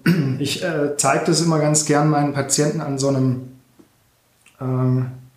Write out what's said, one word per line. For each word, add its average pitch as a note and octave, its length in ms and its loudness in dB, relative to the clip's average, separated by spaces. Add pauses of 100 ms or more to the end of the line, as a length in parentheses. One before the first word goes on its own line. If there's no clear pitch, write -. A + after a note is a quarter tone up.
(140)
<clears throat> C3+ 260 -2
ich, - 240 -4
äh, D3 320 -2
zeige C#3+ 300 0
das - 140 2
immer E3 200 2
ganz D3+ 260 2
gern D3 240 4
meinen C#3+ 220 2
Patienten D3 480 -2
an C#3 180 -4
so C3+ 80 0
einem, C3 360 0 (1160)
ähm, B2+ 460 0 (300)